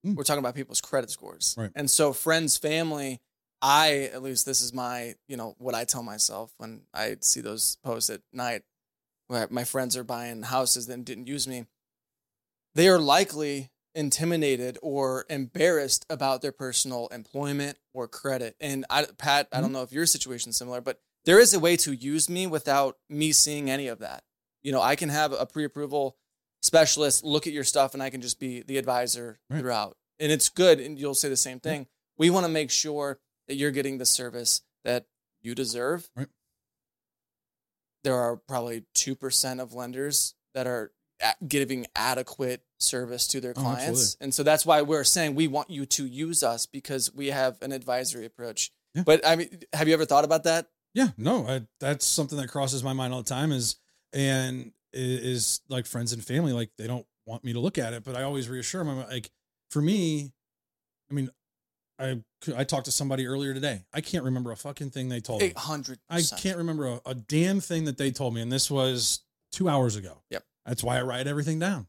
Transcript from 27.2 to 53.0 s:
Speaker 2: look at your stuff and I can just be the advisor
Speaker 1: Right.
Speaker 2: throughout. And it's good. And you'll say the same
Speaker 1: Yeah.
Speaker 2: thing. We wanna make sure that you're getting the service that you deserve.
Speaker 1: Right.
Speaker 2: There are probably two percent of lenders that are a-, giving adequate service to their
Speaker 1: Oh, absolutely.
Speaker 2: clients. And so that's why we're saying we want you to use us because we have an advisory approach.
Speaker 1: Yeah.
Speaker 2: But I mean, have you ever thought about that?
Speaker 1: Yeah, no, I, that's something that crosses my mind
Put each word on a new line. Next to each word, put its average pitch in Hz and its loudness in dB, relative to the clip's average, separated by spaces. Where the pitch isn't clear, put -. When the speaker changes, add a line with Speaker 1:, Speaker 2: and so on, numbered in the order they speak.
Speaker 2:
look 151 0
at 160 -4
your 143 -4
stuff 135 2
and 135 -6
I 135 -4
can 127 -12
just 123 -6
be 123 -8
the 135 -4
advisor 120 -2
Speaker 1:
Right. 156 -2
Speaker 2:
throughout. 110 -2
And 151 2
it's 143 4
good. 170 8
And 139 -10
you'll 139 -4
say 139 2
the 131 0
same 127 -2
Speaker 1:
Yeah. 160 -4
Speaker 2:
thing. 143 -6
We 165 8
wanna 180 4
make 156 0
sure 143 -2
that 139 -4
you're 143 0
getting 135 -4
the 123 -2
service 120 0
that 123 -2
you 117 -8
deserve. 127 -2
Speaker 1:
Right. 135 -6
Speaker 2:
There 131 2
are 120 0
probably 120 -6
two 135 0
percent 131 -2
of 117 -10
lenders 127 -2
that 131 -2
are 120 -4
a-, 110 0
giving 131 0
adequate 127 -2
service 123 -2
to 135 -2
their 123 -8
Speaker 1:
Oh, 131 -4
absolutely. 127 0
Speaker 2:
clients. 120 0
And 139 -4
so 147 0
that's 151 4
why 151 6
we're 147 2
saying 156 4
we 160 2
want 147 -4
you 139 -6
to 139 0
use 151 -2
us 117 0
because 135 -6
we 139 -4
have 131 0
an 135 -8
advisory 127 -4
approach. 117 -6
Speaker 1:
Yeah. 175 -2
Speaker 2:
But 160 8
I 165 6
mean, 170 -6
have 156 2
you 160 8
ever 156 4
thought 143 6
about 156 2
that? 165 2
Speaker 1:
Yeah, 247 4
no, 170 0
I, 127 -2
that's 139 0
something 147 0
that 127 -6
crosses 135 -2
my 131 -2
mind 131 -2